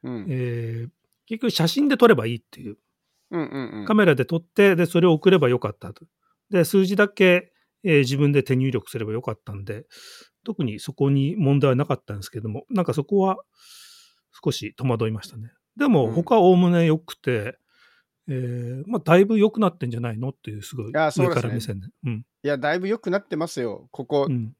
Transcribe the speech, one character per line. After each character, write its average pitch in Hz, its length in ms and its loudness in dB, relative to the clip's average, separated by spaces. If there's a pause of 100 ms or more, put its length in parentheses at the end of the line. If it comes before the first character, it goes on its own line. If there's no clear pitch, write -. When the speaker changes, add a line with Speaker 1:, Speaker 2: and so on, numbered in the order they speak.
Speaker 1:
う 131 80 -12
ん。 113 180 -10
Speaker 2:
え 117 580 -6
ー、 - 40 -16 (360)
結 220 160 -8
局 240 80 0
写 160 180 0
真 285 200 0
で 269 80 2
撮 240 100 6
れ 220 80 8
ば 113 120 -4
い 117 80 -4
い - 20 -10
っ 110 120 -14
て - 120 -20
い 101 100 -12
う。 107 80 -16 (520)
Speaker 1:
う 170 80 -6
ん 151 80 -6
う 139 120 -12
ん 107 220 -10
う - 20 -12
ん。 - 40 -12
Speaker 2:
カ 220 80 -2
メ 208 100 6
ラ 165 100 6
で 131 100 -2
撮 165 120 -4
っ 165 40 -2
て、 196 360 4
で、 170 100 2
そ 170 140 0
れ 180 60 4
を 175 60 6
送 160 180 4
れ 190 80 6
ば 143 100 2
よ 120 100 2
か 101 120 -4
っ - 40 -12
た - 180 -16
と。 - 120 -20 (460)
で、 180 140 4
数 190 220 4
字 196 100 -2
だ 202 120 4
け、 180 440 2 (300)
え 165 140 2
ー、 - 40 8
自 131 160 0
分 143 160 2
で 143 100 4
手 131 140 0
入 131 140 0
力 123 200 -6
す - 80 -8
れ 113 60 -6
ば 107 80 -8
よ 117 100 -6
か 113 100 -6
っ 107 40 -10
た - 160 -16
ん 98 120 -12
で、 104 220 -12 (580)
特 185 200 -6
に 107 140 -6
そ - 140 -12
こ 139 180 0
に 139 260 0
問 143 220 2
題 139 120 4
は 127 60 2
な 139 80 0
か 139 100 -2
っ - 100 -12
た 104 100 -12
ん 101 40 -10
で 95 40 -12
す - 80 -16
け 113 100 -12
ど 110 80 -10
も、 110 220 -10
な 202 120 0
ん - 20 0
か、 127 100 -2
そ 143 100 -4
こ 202 140 0
は 190 200 0 (1040)
少 143 80 -2
し - 240 -10
戸 - 80 -10
惑 113 240 -2
い - 20 -4
ま 110 120 -8
し - 60 -18
た - 80 -20
ね。 110 160 -16 (240)
で 285 120 0
も、 151 180 4
Speaker 1:
う 113 40 -2
ん。 - 20 -6
Speaker 2:
他 170 240 0
は 214 60 6
お 185 100 8
お 180 40 6
む 180 140 4
ね 170 160 4
良 156 120 2
く - 180 -14
て、 117 420 -4 (720)
え 147 40 -6
ー、 123 540 -8
ま 220 120 -6
あ、 - 60 -8
だ 170 140 6
い 196 60 8
ぶ 220 140 0
良 208 120 4
く 220 100 -6
な 202 100 2
っ - 80 -20
て 131 80 -6
ん 123 40 -4
じ 113 60 -6
ゃ 117 40 -6
な 120 120 -6
い 107 60 -8
の 127 120 -6
っ - 40 -12
て - 160 -16
い 107 60 -10
う、 104 60 -12
す - 120 -18
ご 117 100 -8
い 110 60 -12
Speaker 1:
い - 20 -14
や、 156 180 0
そ 175 140 2
う - 20 2
で 175 60 0
す - 20 -2
ね。 - 20 0
Speaker 2:
上 120 60 -2
か 117 60 -4
ら 107 60 -4
目 120 60 -4
線 101 200 -8
で。 95 80 -14 (160)
う 127 60 -4
ん。 113 140 -8 (180)
Speaker 1:
い 139 60 -4
や、 143 100 -2
だ 147 160 -2
い 180 40 -2
ぶ 185 100 -6
良 220 100 -2
く 196 120 -8
な 190 80 0
っ 202 80 -8
て - 100 -8
ま 160 120 -4
す - 120 -10
よ。 107 300 -8
こ - 140 -12
こ 139 240 0
Speaker 2:
う 147 40 -2
ん。 120 280 -6